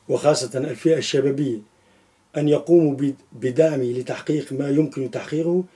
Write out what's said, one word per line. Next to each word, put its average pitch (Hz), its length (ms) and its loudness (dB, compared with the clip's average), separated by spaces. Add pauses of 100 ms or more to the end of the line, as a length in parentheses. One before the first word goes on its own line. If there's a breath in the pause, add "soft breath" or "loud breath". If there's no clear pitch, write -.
وخاصة 131 500 0
الفئة 151 380 0
الشبابية 135 640 0 (760 soft breath)
أن 147 120 0
يقوموا 151 460 4
بد-، 135 260 -4 (100)
بدعمي 127 640 0
لتحقيق 139 600 -4
ما 139 160 -4
يمكن 139 420 0
تحقيقه 165 520 -2 (120)